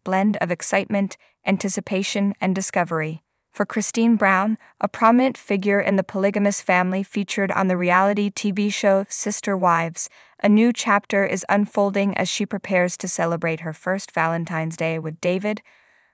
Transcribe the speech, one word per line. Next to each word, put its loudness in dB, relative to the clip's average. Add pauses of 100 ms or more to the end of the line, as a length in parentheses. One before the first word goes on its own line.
blend 0
of -2
excitement, -2 (300)
anticipation, -2
and 0
discovery. -4 (280)
For -2
Christine 2
Brown, 2 (200)
a -2
prominent 4
figure 0
in 0
the 2
polygamous 0
family 0
featured -2
on 0
the 2
reality 2
T -4
V 0
show 2
Sister -4
Wives, 0 (300)
a 2
new 6
chapter 0
is -2
unfolding 0
as -2
she -2
prepares -2
to -8
celebrate -2
her -8
first -6
Valentine's -2
Day -2
with -10
David, -2 (500)